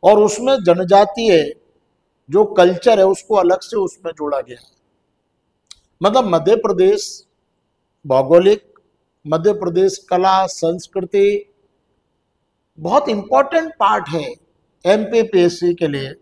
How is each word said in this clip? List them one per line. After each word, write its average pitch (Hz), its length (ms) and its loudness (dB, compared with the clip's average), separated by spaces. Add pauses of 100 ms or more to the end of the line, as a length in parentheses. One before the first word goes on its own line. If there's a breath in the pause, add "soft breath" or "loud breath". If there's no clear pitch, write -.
और 208 160 6
उसमें 233 440 0
जनजातीय 185 880 2 (760)
जो 190 180 2
कल्चर 190 520 2
है 190 80 6
उसको 196 280 -2
अलग 185 260 2
से - 160 -10
उसमें 180 340 -8
जोड़ा 147 300 -6
गया 127 160 -16
है। - 100 -20 (1300)
मतलब 214 240 -2
मध्य 175 320 0
प्रदेश 233 500 -2 (960)
भौगोलिक, 165 580 2 (640)
मध्य 165 280 -2
प्रदेश 190 440 -2 (120)
कला 190 380 0
संस्कृति 196 1040 -4 (1200)
बहुत 220 320 -2
important 277 680 -2
part 202 300 -2
है 151 180 -6 (580)
एमपीपीएससी 185 880 0
के 170 140 -4
लिए 139 340 -6